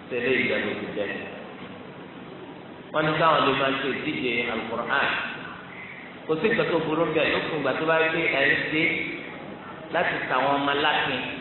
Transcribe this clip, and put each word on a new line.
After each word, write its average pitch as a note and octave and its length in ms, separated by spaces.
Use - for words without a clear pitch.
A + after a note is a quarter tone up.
Tẹ́lẹ̀ B2+ 300
ìjẹ́ A2+ 240
ló G2+ 140
ti G2 180
jẹ́. G2+ 180
Wọ́n D3+ 160
ní D#3 100
káwọn D#3 280
lè C3+ 120
máa C3+ 180
ṣe C3+ 180
ìdíje B2+ 420
Al-Qur'an. A#2 640
Kò - 140
sí F#3+ 140
nǹkan E3 200
tó E3+ 120
burú D#3 260
bẹ́ẹ̀ D#3 260
lókun F3+ 240
ìgbà C#3 160
tó D#3 140
bá D#3+ 140
gbé D#3+ 280
ẹ̀ C3+ 180
ń C#3+ 140
ṣe D#3 240
láti - 340
tàwọn C3+ 320
ọmọ C#3 200
lákin. C#3+ 480